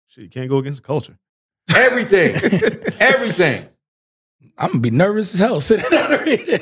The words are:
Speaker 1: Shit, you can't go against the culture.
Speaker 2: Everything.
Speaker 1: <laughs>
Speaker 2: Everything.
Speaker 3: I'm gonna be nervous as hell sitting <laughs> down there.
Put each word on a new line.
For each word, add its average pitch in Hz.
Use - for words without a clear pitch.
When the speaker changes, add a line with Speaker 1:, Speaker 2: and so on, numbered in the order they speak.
Speaker 1:
Shit, -
you 85
can't 127
go 139
against 135
the -
culture. 143
Speaker 2:
Everything. 208
Speaker 1:
<laughs> -
Speaker 2:
Everything. 190
Speaker 3:
I'm 120
gonna 127
be 117
nervous 190
as 185
hell 208
sitting -
<laughs> -
down 294
there. 294